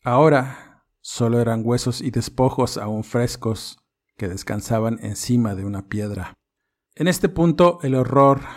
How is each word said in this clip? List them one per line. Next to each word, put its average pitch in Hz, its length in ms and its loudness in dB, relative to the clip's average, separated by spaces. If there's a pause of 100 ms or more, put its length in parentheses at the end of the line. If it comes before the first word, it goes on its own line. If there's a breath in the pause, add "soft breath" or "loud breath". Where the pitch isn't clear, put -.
Ahora 131 800 2 (160)
solo 117 400 0
eran 113 240 0
huesos 120 380 -2
y 127 80 -4
despojos 127 640 0
aún 107 260 -6
frescos - 760 -4 (400)
que 101 100 -6
descansaban 110 720 -4
encima 110 540 -2
de 95 100 -8
una 98 240 -8
piedra. 104 460 -8 (600)
En 160 140 0
este 185 220 0
punto 170 520 4
el 131 120 0
horror 139 480 4 (140 loud breath)